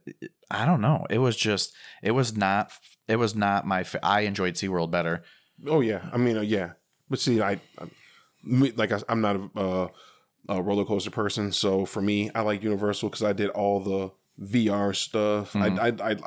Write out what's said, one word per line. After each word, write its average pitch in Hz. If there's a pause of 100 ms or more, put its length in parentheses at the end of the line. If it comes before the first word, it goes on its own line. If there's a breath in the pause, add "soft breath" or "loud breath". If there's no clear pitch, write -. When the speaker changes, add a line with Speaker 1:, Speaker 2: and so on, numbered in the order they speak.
(500)
Speaker 1:
I 104
don't 160
know. 120
It 110
was 123
just, 104 (300 loud breath)
it 107
was 117
not, 101 (380)
it 110
was 113
not 101
my 92
fa-, -
I 101
enjoyed 101
SeaWorld 87
better. 85 (440 soft breath)
Speaker 2:
Oh, 156
yeah. 107
I 123
mean, 120
uh, 107
yeah. 98 (380)
But 131
see, 117
I, 101 (260)
I, 85 (560 soft breath)
me, 127
like, 107
I, 104
I'm 113
not 101
a, 98
uh, 92 (600 loud breath)
a 95
roller 101
coaster 98
person, 104
so 95
for 101
me, 104
I 113
like 104
Universal 104
'cause -
I 104
did 101
all 101
the 95 (280)
V 107
R 101
stuff. 104
I, 104
Speaker 1:
Mm-hmm. 110
Speaker 2:
I, 110
I, 104 (100)